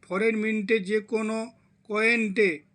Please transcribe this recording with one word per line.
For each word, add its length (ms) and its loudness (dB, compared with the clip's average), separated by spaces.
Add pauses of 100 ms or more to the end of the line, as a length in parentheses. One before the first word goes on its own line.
ফরেন 300 0
মিন্টে 440 0
যে 200 -2
কোনো 380 -4 (520)
কয়েনটে 600 2 (260)